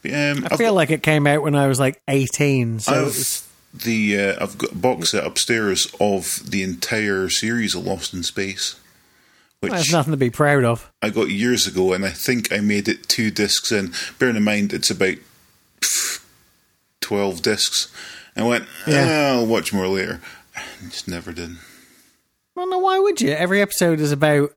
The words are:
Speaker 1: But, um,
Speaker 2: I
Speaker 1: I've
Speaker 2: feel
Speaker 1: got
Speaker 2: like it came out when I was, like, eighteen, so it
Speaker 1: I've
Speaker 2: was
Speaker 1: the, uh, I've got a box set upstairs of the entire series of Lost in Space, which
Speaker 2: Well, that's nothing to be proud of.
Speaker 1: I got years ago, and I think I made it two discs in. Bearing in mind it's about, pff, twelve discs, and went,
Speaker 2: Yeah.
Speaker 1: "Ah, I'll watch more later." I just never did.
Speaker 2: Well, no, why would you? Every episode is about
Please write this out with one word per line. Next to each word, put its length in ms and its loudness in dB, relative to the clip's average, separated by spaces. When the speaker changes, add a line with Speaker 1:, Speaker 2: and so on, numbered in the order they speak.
Speaker 1:
But, 120 -4
um, 320 0
Speaker 2:
I 60 -4
Speaker 1:
I've 60 0
Speaker 2:
feel 120 4
Speaker 1:
got 60 2
Speaker 2:
like 160 2
it 120 0
came 240 4
out 140 4
when 140 0
I 120 4
was, 140 2
like, 260 0
eighteen, 720 2
so 140 0
it 40 2
Speaker 1:
I've 80 2
Speaker 2:
was 420 -4
Speaker 1:
the, 480 0
uh, 220 0
I've 140 -6
got 140 -4
a 40 -14
box 360 0
set 140 -2
upstairs 760 0
of 500 0
the 140 -2
entire 640 -2
series 480 -2
of 100 -6
Lost 280 -4
in 100 -6
Space, 560 -6
which 120 -2
Speaker 2:
Well, 80 -2
that's 120 0
nothing 200 2
to 60 0
be 120 2
proud 340 4
of. 260 0
Speaker 1:
I 80 0
got 200 0
years 380 2
ago, 240 2
and 140 0
I 60 -2
think 420 -2
I 80 0
made 260 2
it 220 -4
two 200 -2
discs 440 -2
in. 180 0
Bearing 180 2
in 60 2
mind 300 0
it's 160 -2
about, 280 0
pff, 420 -4
twelve 400 -2
discs, 500 0
and 120 0
went, 180 0
Speaker 2:
Yeah. 200 4
Speaker 1:
"Ah, 320 2
I'll 60 2
watch 280 0
more 140 0
later." 340 -2
I 60 -12
just 180 -12
never 260 -10
did. 180 -10
Speaker 2:
Well, 140 -6
no, 100 0
why 200 2
would 220 2
you? 100 2
Every 300 2
episode 380 2
is 120 2
about 460 4